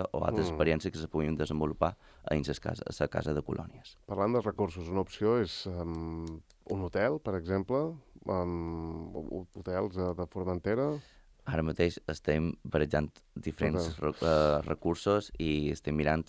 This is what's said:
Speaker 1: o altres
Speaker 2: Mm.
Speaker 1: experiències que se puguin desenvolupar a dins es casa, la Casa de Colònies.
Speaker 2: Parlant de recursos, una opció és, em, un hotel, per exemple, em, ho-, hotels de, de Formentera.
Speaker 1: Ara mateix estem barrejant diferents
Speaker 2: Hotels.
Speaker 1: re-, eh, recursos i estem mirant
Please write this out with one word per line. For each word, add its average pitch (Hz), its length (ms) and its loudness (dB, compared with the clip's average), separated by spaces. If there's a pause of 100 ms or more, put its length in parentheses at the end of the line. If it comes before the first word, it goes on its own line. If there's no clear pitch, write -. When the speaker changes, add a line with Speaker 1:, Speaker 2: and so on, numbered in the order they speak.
(120)
Speaker 1:
o 80 140 -2
altres - 220 2
Speaker 2:
Mm. - 20 -2
Speaker 1:
experiències 80 420 2
que 78 80 -8
se 78 80 -6
puguin 78 300 0
desenvolupar 76 580 0 (280)
a - 100 -2
dins 73 160 0
es 71 100 -2
casa, - 240 -6 (160)
la 73 100 2
Casa 78 260 -2
de 76 80 0
Colònies. - 540 -8 (100)
Speaker 2:
Parlant 101 260 2
de 120 80 4
recursos, 92 480 -2
una 95 120 0
opció 107 380 2
és, - 280 -4
em, 82 580 -4 (460)
un 98 100 -2
hotel, 104 380 0
per 101 160 -4
exemple, 95 420 0 (480)
em, 82 920 -4
ho-, 90 400 -8
hotels 92 400 -4
de, 90 200 0
de 87 120 -4
Formentera. 95 640 -2 (560)
Speaker 1:
Ara 80 160 0
mateix 80 360 2 (100)
estem 78 460 0 (100)
barrejant 76 460 2 (260)
diferents 80 540 0 (100)
Speaker 2:
Hotels. 76 220 -2
Speaker 1:
re-, 82 80 4
eh, 76 340 6
recursos 85 760 0
i 76 340 2
estem 76 280 -2
mirant 78 300 4